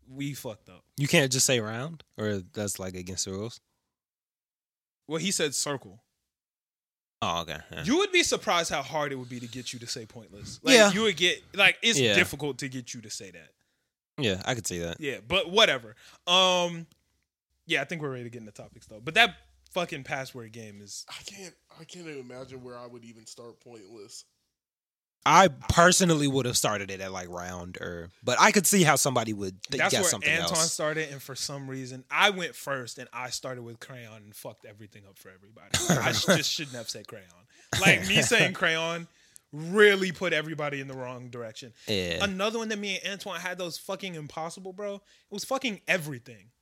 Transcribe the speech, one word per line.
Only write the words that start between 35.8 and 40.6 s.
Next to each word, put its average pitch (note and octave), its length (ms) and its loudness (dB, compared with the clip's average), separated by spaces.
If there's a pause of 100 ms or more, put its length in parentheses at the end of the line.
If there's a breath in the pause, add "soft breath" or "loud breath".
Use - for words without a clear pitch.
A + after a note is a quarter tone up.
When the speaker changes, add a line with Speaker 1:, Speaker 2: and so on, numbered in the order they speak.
Speaker 1:
I E3 100 0
sh-, - 140 0
Speaker 2:
<laughs> F#3 120 4
Speaker 1:
just D3+ 140 -2
shouldn't C#3 240 -8
have A#2 140 -12
said G#2+ 180 -10
Crayon. G2 200 -18 (520 soft breath)
Like, F#3+ 280 6
me G#3 140 4
saying F#3+ 320 4
Crayon E3 540 -2 (460 soft breath)
really F#3+ 580 6
put E3+ 220 -2
everybody D3+ 480 -4